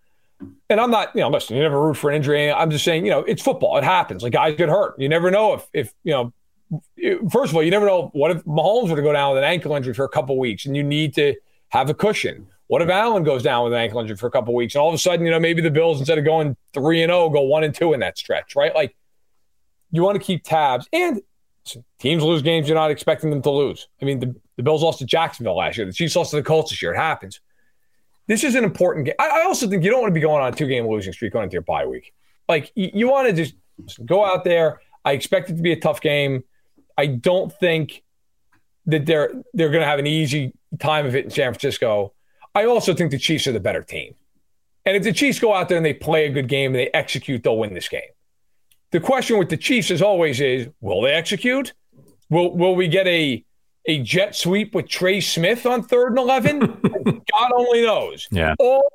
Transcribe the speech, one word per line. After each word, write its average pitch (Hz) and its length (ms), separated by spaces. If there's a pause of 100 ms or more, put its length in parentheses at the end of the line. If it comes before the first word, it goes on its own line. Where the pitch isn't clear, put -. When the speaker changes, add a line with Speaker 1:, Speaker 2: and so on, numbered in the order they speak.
(680)
Speaker 1:
And 214 100
I'm 240 120
not, 214 240
you 214 60
know, 123 80
listen, 135 260
you 139 80
never 143 180
root 151 140
for 147 160
an 143 40
injury. 147 360
I'm 165 180
just 151 160
saying, 170 200
you 202 60
know, 147 80
it's 170 220
football. - 360
It 143 60
happens. 147 400
Like, 120 100
guys 151 220
get 160 140
hurt. 185 300
You 135 100
never 170 220
know 202 220
if, 120 200
if, 131 200 (100)
you 175 80
know, 123 220 (1000)
first 233 200
of 160 40
all, 165 80
you 165 80
never 208 140
know 185 280
what 151 180
if 165 140
Mahomes 170 440
were 160 60
to 147 60
go 147 120
down 143 200
with 135 100
an 147 60
ankle 156 260
injury 127 180
for 135 120
a 131 40
couple 131 280
weeks 123 280
and 139 100
you 143 80
need 147 320
to 143 200 (340)
have 131 200
a 151 40
cushion. - 540 (200)
What 139 140
if 170 80
Allen 208 340
goes 139 180
down 123 220
with 120 100
an 120 60
ankle 117 200
injury 110 180
for 123 100
a 117 40
couple 120 220
weeks 120 220
and 143 60
all 156 80
of 170 60
a - 40
sudden, 175 260
you 165 60
know, 165 80
maybe 165 220
the 165 100
Bills, 156 280
instead 151 180
of 143 80
going 156 320 (160)
three 160 300
and 165 80
oh, 175 180
go 147 120
one 160 220
and 147 100
two 160 200
in 135 80
that 90 160
stretch, - 380
right? 143 200
Like, 151 200 (960)
you 165 100
wanna 196 180
keep 180 240
tabs. 143 480
And 320 300 (420)
listen, - 220 (140)
teams 151 240
lose 160 180
games 160 260
you're 156 80
not 156 140
expecting 151 400
them 143 140
to 147 80
lose. 139 360 (140)
I 139 40
mean, 139 140
the, 127 160 (220)
the 123 60
Bills 151 180
lost 160 180
to 135 60
Jacksonville 139 500
last 147 220
year. 107 80
The 92 80
Chiefs 165 220
lost 170 160
to 147 60
the 143 60
Colts 156 280
this - 100
year. 170 120
It - 40
happens. 170 420 (840)
This 220 180
is 262 120
an 254 80
important 160 420
game. 147 140
I, 311 220
I - 20
also 320 260
think 185 140
you 196 80
don't 254 100
wanna 208 120
be 160 80
going 151 200
on 127 100
a 123 40
two-game 131 320
losing 101 260
streak 107 200
going 113 100
into 92 100
your - 80
bye 78 240
week. - 280 (360)
Like, 165 260
y-, 190 160
you 220 160
wanna 262 260
just, 156 200 (240)
listen, - 300
go 196 180
out 185 200
there. 165 340 (260)
I 139 60
expect 170 400
it 160 60
to 165 40
be 165 120
a 156 60
tough 151 220
game. 143 420 (540)
I 147 100
don't 170 440
think 165 520 (840)
that 151 200
they're, 151 260 (220)
they're 165 160
gonna 160 160
have 147 140
an 143 80
easy 147 460 (260)
time 151 260
of 123 100
it 139 100
in 110 60
San 135 200
Francisco. 110 640 (420)
I 208 100
also 226 280
think 165 180
the 139 60
Chiefs 151 300
are 135 40
the 110 80
better 90 240
team. 65 320 (720)
And 196 100
if 196 80
the 208 100
Chiefs 277 260
go 220 140
out 185 160
there 175 80
and 165 80
they 147 80
play 156 320
a 147 40
good 135 180
game 139 200
and 131 80
they 127 180
execute, 139 500
they'll 120 140
win 104 160
this 85 160
game. - 120 (920)
The 175 80
question 233 400
with 185 100
the 156 80
Chiefs, 233 320
as 170 140
always, 170 360
is 131 300 (100)
will 98 220
they 135 120
execute? 240 600 (560)
Will, 175 260
will 180 200
we 180 120
get 180 200
a, 156 360 (440)
a 160 160
jet 170 320
sweep 202 400
with 180 120
Trey 190 320
Smith 180 460
on 247 160
third 247 280
and 240 100
eleven? 262 400
Speaker 2:
<laughs> - 200
Speaker 1:
God 220 760
only 240 260
knows. 147 480
Speaker 2:
Yeah. 80 300
Speaker 1:
All, 269 360